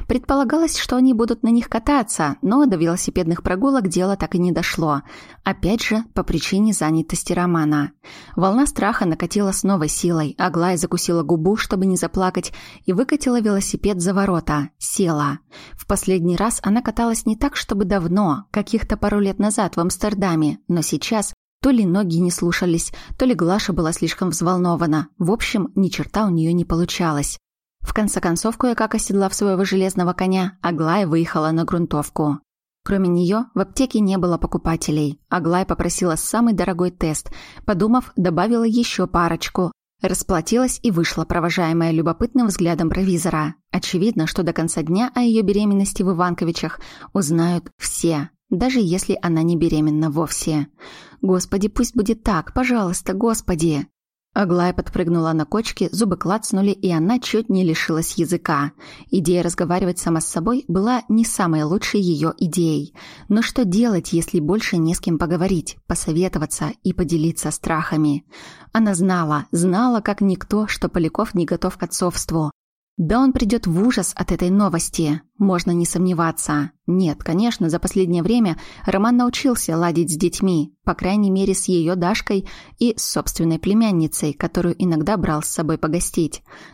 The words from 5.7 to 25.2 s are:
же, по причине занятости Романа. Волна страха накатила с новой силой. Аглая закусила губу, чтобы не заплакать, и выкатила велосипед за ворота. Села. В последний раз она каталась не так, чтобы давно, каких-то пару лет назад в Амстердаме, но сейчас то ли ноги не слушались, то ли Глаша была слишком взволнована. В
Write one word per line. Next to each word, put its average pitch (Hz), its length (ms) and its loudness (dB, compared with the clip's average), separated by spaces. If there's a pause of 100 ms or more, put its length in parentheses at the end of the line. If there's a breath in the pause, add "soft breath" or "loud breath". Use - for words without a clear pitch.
же, 220 300 0
по 185 100 -2
причине 196 480 0
занятости 160 600 -2
Романа. 160 580 0 (460 loud breath)
Волна 202 280 4
страха 214 400 0
накатила 180 460 0
с - 120 -4
новой 180 260 2
силой. 160 480 0
Аглая 180 400 0
закусила 170 460 -2
губу, 170 340 2
чтобы 190 280 -2
не 185 120 2
заплакать, 185 560 -2 (320 loud breath)
и 185 80 0
выкатила 247 480 0
велосипед 196 580 0
за 180 140 0
ворота. 165 640 0
Села. 151 640 -2 (340 loud breath)
В - 140 -18
последний 180 500 0
раз 220 260 0
она 214 180 2
каталась 233 440 -2
не 220 100 0
так, 277 220 -2
чтобы 202 260 -2
давно, 180 680 0
каких-то 214 460 -2
пару 208 240 0
лет 196 200 0
назад 202 360 0
в 170 60 0
Амстердаме, 175 760 0 (100)
но 170 120 2
сейчас 202 520 -2 (300)
то 269 60 4
ли 226 160 4
ноги 175 320 2
не 175 120 2
слушались, 175 640 0 (260 loud breath)
то - 60 0
ли 254 100 4
Глаша 185 380 0
была 160 220 0
слишком 170 380 -2
взволнована. 170 760 0 (100)
В 175 140 0